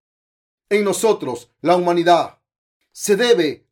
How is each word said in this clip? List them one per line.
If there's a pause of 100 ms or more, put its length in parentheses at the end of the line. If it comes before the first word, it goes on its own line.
(680)
en
nosotros, (100)
la
humanidad. (540)
Se
debe